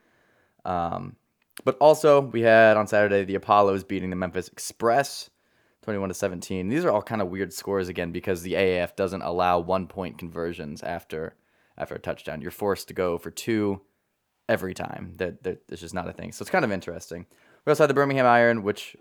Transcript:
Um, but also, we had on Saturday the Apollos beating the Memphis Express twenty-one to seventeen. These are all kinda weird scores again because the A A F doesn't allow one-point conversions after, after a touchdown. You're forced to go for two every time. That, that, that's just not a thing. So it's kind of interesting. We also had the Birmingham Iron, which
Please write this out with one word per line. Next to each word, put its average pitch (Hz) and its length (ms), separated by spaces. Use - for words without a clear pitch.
Um, 92 500
but 131 140
also, 147 420
we 120 200
had 113 360
on 104 100
Saturday 101 380
the 95 100
Apollos 98 480
beating 92 260
the 92 60
Memphis 90 320
Express - 840
twenty-one 98 280
to 90 60
seventeen. 92 540
These 160 160
are 147 60
all 104 100
kinda 104 240
weird 92 280
scores 98 360
again 87 220
because 90 300
the 87 140
A 92 240
A 87 40
F - 120
doesn't 92 260
allow 90 380
one-point 90 580
conversions 82 640
after, 82 540
after - 180
a - 40
touchdown. 78 420
You're 85 100
forced 98 360
to - 60
go 90 240
for - 120
two 104 520
every 95 260
time. 90 440
That, 92 260
that, - 240
that's - 140
just 85 120
not 87 140
a 87 60
thing. 87 180
So - 120
it's - 60
kind 185 160
of 107 60
interesting. 87 540
We 151 60
also 151 120
had 147 60
the 135 40
Birmingham 135 320
Iron, 117 380
which - 380